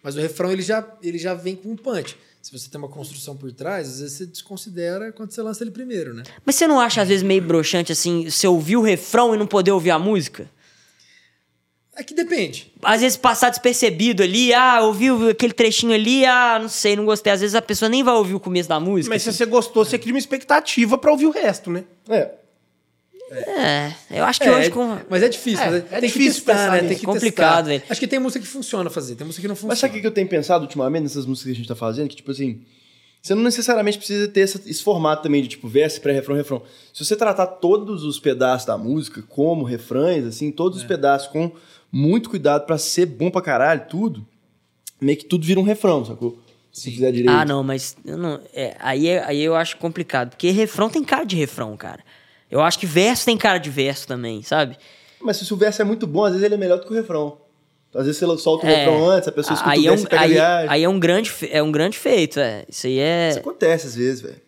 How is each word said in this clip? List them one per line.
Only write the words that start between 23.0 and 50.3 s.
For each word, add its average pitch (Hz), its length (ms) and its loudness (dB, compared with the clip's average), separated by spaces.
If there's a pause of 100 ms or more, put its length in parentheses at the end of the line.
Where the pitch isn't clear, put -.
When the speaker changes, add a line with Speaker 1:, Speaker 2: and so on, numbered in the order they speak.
Speaker 2:
É, 151 640 -2 (200)
eu - 120 0
acho - 160 0
que 269 60 2
Speaker 1:
É, 254 60 4
Speaker 2:
hoje 269 160 2
Speaker 1:
é, - 20 2
Speaker 2:
com 233 280 -4 (120)
Speaker 1:
mas 180 100 0
é 233 80 4
difícil, 233 360 -2
Speaker 3:
É, 180 60 0
Speaker 1:
mas 170 40 0 (180)
Speaker 3:
é 220 80 -4
Speaker 1:
tem - 20 -
que 247 40 0 (120)
Speaker 3:
difícil - 260 2
Speaker 1:
testar, 220 80 2
Speaker 3:
pensar 202 180 4
Speaker 1:
né? 185 60 4
Speaker 3:
nisso. 175 140 2
Speaker 1:
Tem - 80 -2
que 220 80 -8
Speaker 2:
Complicado, 190 500 2
Speaker 1:
testar. 170 60 2
Speaker 2:
velho. 143 280 -2
Speaker 1:
Acho 170 100 -4
que 254 60 -2
tem 269 140 -2
música 262 200 -4
que 196 60 -14
funciona 202 420 -6
fazer, 123 280 -8
tem 151 100 -14
música 170 160 -12
que 202 60 -6
não 202 80 -6
funciona. 214 160 -6
Speaker 4:
Mas 233 80 0
sabe 262 100 2
o 208 60 -12
que 214 40 -8
que 214 60 -4
eu 214 60 0
tenho 190 160 0
pensado 170 360 2
ultimamente 143 380 -2
nessas 139 240 -6
músicas 131 200 -6
que 127 60 -6
a 120 40 -6
gente 117 120 -10
tá 120 60 -6
fazendo? 117 340 -4
Que, 139 60 -12
tipo - 160 -14
assim, 127 320 -6 (580)
você - 140 -2
não 220 80 2
necessariamente 226 560 0
precisa 202 300 -4
ter 202 140 2
essa, 196 220 0
esse 160 160 -10
formato 156 440 0
também 143 180 2
de, 123 60 -6
tipo, - 180 -14
verso, 147 340 2
pré-refrão, 139 360 -2
refrão. 139 260 -4 (320)
Se 151 100 -12
você 214 120 0
tratar 190 320 2
todos 196 560 0
os 147 160 -6
pedaços 127 440 0
da 110 140 -2
música 120 500 -6
como 151 360 0
refrões, 127 600 -2
assim, 117 280 -6
todos 180 260 -2
os - 60 -12
Speaker 1:
É. - 20 -16
Speaker 4:
pedaços 139 400 2
com 165 240 -4 (400)
muito 165 400 2
cuidado 147 340 2
pra 160 140 -2
ser 175 280 0
bom 147 220 -4
pra 185 140 0
caralho, 143 480 2
tudo, 156 340 -4 (760)
meio 147 180 2
que - 60 -18
tudo 170 200 -2
vira 185 140 2
um 190 60 2
refrão, 196 400 2
sacou? 117 340 -8 (340)
Se - 100 -18
Speaker 1:
Sim. 117 100 -10
Speaker 4:
fizer 127 180 2
direito. 123 240 4
Speaker 2:
Ah, 151 100 4
não, 139 200 0
mas 135 400 -6
eu 151 120 -12
não, 165 240 -6 (140)
é, 135 240 -8
aí, 135 300 0
é, 180 160 0
aí 147 180 -2
eu 160 140 2
acho 165 220 -2
complicado, 160 520 -4